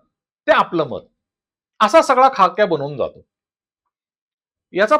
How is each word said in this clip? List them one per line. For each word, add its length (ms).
ते 40
आपलं 360
मत 140
असा 220
सगळा 320
खाक्या 320
बनवून 320
जातो. 280
याचा 280